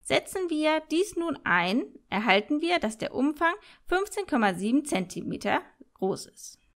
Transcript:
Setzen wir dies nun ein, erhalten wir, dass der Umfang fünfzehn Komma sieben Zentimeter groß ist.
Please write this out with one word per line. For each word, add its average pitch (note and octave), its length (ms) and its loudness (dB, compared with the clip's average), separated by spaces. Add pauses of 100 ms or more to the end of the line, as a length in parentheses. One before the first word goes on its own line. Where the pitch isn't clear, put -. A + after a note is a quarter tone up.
Setzen F4 440 0
wir D#4 300 2 (100)
dies F4+ 280 0
nun E4+ 260 -4
ein, F3+ 400 2 (260)
erhalten B3 520 2
wir, E4+ 180 2
dass A3 180 -4
der - 160 -6
Umfang D#4 400 0 (320)
fünfzehn F#4+ 400 -2
Komma G#3+ 280 2
sieben A3+ 320 0
Zentimeter - 760 -2 (340)
groß - 320 -4
ist. - 340 -20 (160)